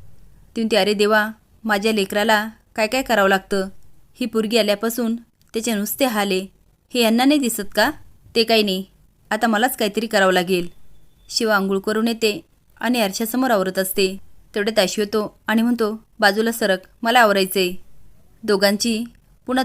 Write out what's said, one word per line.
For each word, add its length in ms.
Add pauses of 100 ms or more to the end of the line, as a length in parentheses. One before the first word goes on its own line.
(560)
ती 60
म्हणते, 140
"अरे 180
देवा, 340 (360)
माझ्या 300
लेकराला 540 (280)
काय 120
काय 140
करावं 280
लागतं, 380 (520)
ही 60
पोरगी 320
आल्यापासून 580 (380)
त्याचे 200
नुसते 320
हाल 260
आहे, 140 (480)
हे 80
यांना 240
नाही 140
दिसत 360
का?" 140 (460)
"ते 80
काही 200
नाही, 200 (480)
आता 160
मलाच 300
काहीतरी 300
करावं 260
लागेल." 340 (640)
शिवा 260
आंघोळ 240
करून 280
येते 320 (420)
आणि 200
आरशासमोर 500
आवरत 280
असते. 360 (400)
तेवढ्यात 240
आशू 220
येतो 460
आणि 140
म्हणतो, 340 (240)
"बाजूला 320
सरक, 280 (220)
मला 180
आवरायचंय." 520 (720)
दोघांची 600 (440)
पुन्हा 180